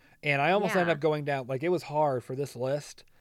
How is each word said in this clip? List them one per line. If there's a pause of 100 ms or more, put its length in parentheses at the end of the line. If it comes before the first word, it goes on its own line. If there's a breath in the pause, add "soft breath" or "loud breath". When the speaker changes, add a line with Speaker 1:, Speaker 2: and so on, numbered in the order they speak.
(240 soft breath)
Speaker 1:
And
I
almost
ended
Speaker 2:
Yeah.
Speaker 1:
up
going
down,
like,
it
was
hard
for
this
list, (180)